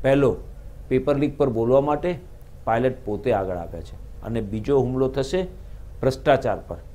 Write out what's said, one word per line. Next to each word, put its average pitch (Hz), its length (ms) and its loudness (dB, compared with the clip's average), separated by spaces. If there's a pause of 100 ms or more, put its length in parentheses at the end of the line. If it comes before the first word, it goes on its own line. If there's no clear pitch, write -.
પહેલો, 135 360 4 (500)
પેપર 131 280 2
લીક 143 220 0
પર 139 120 4
બોલવા 117 320 4
માટે 147 380 0 (440)
પાયલટ 117 420 2
પોતે 104 280 0
આગળ 92 240 0
આવ્યા 85 240 -8
છે - 400 -14
અને 113 200 -2
બીજો 110 380 2
હુમલો 127 280 2
થશે 139 400 0 (540)
ભ્રષ્ટાચાર 131 560 4 (100)
પર 82 100 -10 (180)